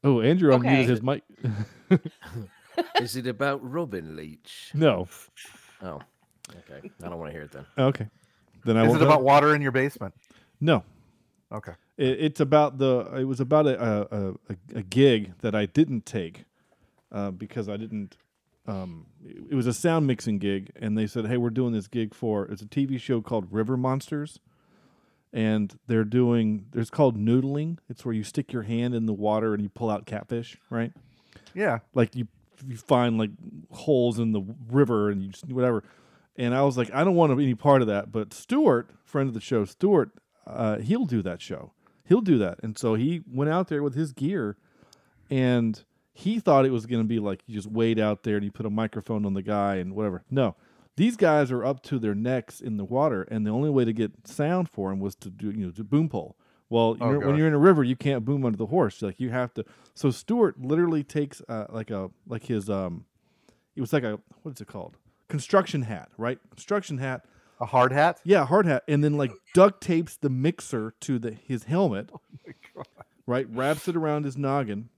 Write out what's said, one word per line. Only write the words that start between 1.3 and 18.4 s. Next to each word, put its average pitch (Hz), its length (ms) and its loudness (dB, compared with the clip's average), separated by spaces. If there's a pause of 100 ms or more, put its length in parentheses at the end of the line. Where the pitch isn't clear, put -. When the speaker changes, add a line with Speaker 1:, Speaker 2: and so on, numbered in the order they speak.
Speaker 1:
<laughs> 190 100 6 (1000)
Speaker 3:
Is 120 160 -6
it 123 100 -6
about 139 420 -2
Robin 98 480 -6
Leach? - 580 -18
Speaker 1:
No. 120 340 2 (760)
Speaker 3:
Oh, 78 180 -12 (500)
okay. 87 400 -20 (120)
I 87 60 -12
don't 85 100 -10
wanna 78 140 -12
hear 78 100 -14
it 73 100 -18
then. 69 140 -18 (120)
Speaker 1:
Okay. 131 300 0 (560)
Then 113 120 2
I 113 60 6
Speaker 4:
Is 113 60 8
Speaker 1:
won't 123 140 4
Speaker 4:
it - 20 8
Speaker 1:
go. - 60 6
Speaker 4:
about 147 120 6
water 143 320 8
in 147 80 0
your 135 100 0
basement? 131 420 -2 (460)
Speaker 1:
No. 147 240 4 (680)
Speaker 4:
Okay. 101 200 -12 (240)
Speaker 1:
It, 131 240 0
it's 151 200 -2
about 143 380 4
the, 131 400 0
it 131 60 -2
was 131 160 -4
about 151 260 4
a, 120 160 0
a, 104 480 -2
a, 92 40 -10 (420)
a 107 60 -6
gig 107 580 4
that 107 140 -2
I 104 120 0
didn't 135 400 0
take, 87 380 -10 (680)
uh, 101 180 -6
because 104 380 -10
I 104 80 -6
didn't, 107 400 -10 (500)